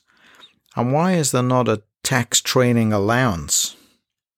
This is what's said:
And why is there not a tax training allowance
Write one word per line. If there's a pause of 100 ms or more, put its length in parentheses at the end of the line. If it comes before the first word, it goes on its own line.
(760)
And
why
is
there
not
a (200)
tax
training
allowance (640)